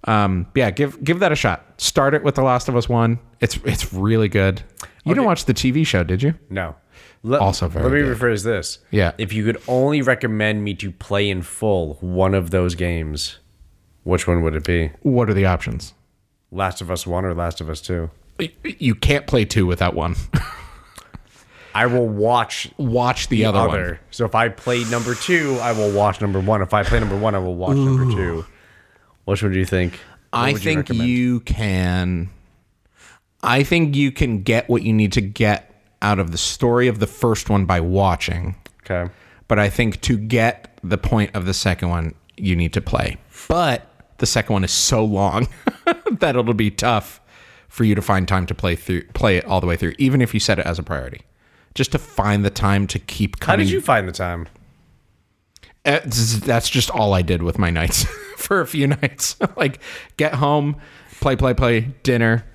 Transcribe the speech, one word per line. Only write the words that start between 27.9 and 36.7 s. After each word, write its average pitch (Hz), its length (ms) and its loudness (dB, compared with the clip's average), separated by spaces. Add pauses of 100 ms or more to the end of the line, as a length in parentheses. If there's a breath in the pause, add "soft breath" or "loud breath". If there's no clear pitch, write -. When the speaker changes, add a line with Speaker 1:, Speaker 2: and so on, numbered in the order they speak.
Speaker 1:
Ooh. 123 120 2
Speaker 2:
two. 85 300 -4 (800 soft breath)
Which 101 160 0
one 101 120 0
do 92 60 2
you 92 60 2
think? 90 280 0
What - 460 -10
Speaker 1:
I 127 140 0
Speaker 2:
would 104 100 -4
you - 0 -
Speaker 1:
think 160 160 0
Speaker 2:
recommend? 123 300 0
Speaker 1:
you 123 300 2
can, 92 880 -2 (1120 soft breath)
I 127 220 2
think 156 320 2
you 139 160 2
can 117 320 -2
get 117 260 0
what 123 140 2
you 113 100 0
need 107 200 2
to 117 80 2
get 104 480 -2 (340)
out 101 160 2
of 85 120 -2
the 82 60 -6
story 123 500 0